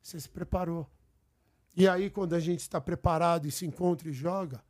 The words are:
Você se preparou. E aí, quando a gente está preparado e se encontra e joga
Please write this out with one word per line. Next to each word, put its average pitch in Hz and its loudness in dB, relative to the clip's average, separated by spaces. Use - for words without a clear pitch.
Você - -14
se - -14
preparou. 170 -4
E 185 8
aí, 185 2
quando 180 -2
a 170 2
gente 165 -2
está - -4
preparado 170 2
e - -4
se 180 -6
encontra 170 -2
e 156 -6
joga 156 -6